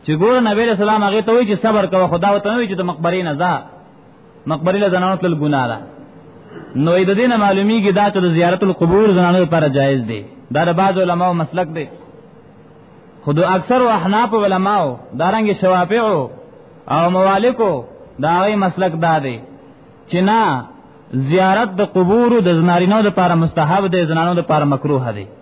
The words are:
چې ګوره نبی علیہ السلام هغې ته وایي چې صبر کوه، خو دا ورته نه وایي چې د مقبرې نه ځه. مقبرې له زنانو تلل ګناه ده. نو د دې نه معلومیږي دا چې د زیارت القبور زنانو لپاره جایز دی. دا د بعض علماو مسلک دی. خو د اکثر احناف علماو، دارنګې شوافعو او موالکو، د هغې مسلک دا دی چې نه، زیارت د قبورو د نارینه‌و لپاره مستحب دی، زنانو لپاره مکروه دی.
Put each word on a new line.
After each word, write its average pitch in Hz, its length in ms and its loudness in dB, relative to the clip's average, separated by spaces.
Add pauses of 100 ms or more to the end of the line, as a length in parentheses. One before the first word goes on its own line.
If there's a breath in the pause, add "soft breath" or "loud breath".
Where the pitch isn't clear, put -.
چې 151 80 -4 (100)
ګوره 240 180 2
نبی 220 240 0
علیہ 233 140 0
السلام 208 260 0
هغې 202 220 0
ته 220 80 0
وایي 240 120 2
چې 202 200 -2
صبر 214 200 2
کوه، 185 220 0
خو 165 100 -2
دا 190 160 0
ورته 202 160 -2
نه 226 60 -2
وایي 240 120 -2
چې 185 100 -6
د 185 140 -4
مقبرې 170 360 -2
نه 151 140 -4
ځه. 180 120 0 (960)
مقبرې 165 320 -2
له 202 60 2
زنانو 180 320 -2
تلل 170 220 -2
ګناه 139 240 0
ده. 113 100 -6 (1000)
نو 151 160 0 (180)
د - 100 0
دې 247 120 2
نه 233 60 0
معلومیږي 202 640 2
دا 208 100 2
چې 202 160 -2
د - 20 2 (100)
زیارت 175 260 0
القبور 190 480 2
زنانو 180 340 4
لپاره 160 220 0
جایز 139 400 0
دی. 110 140 -6 (320)
دا 147 120 0
د 175 60 0 (100)
بعض 190 160 0
علماو 180 360 0
مسلک 170 420 -4
دی. 156 100 -8 (1400)
خو 147 100 -2
د 156 80 2 (140)
اکثر 247 260 0 (160)
احناف 202 360 0
علماو، 190 640 0 (220)
دارنګې 208 420 0
شوافعو 185 680 0 (580)
او 165 220 0
موالکو، 196 640 2 (500)
د 143 40 -2
هغې 185 380 0
مسلک 180 380 -2
دا 165 140 2 (100)
دی 123 120 -8 (720)
چې 170 100 -2 (100)
نه، 226 120 2 (880)
زیارت 190 460 2
د 190 60 -2 (140)
قبورو 226 420 4 (100)
د - 20 2 (200)
نارینه‌و 185 400 2
لپاره 180 260 0
مستحب 165 560 0
دی، 180 140 0
زنانو 165 280 -2
لپاره 156 320 0
مکروه 139 460 -2
دی. 101 140 -10 (160)